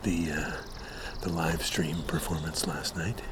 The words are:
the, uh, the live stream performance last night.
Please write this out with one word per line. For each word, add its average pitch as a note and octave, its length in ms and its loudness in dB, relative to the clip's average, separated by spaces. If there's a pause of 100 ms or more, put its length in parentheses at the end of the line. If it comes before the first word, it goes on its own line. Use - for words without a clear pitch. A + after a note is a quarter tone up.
the, E2+ 280 4
uh, D2+ 200 0 (680)
the F#2 80 0
live E2 340 2
stream D#2+ 440 2
performance D#2 600 0
last - 300 -2
night. D#3+ 240 0 (100)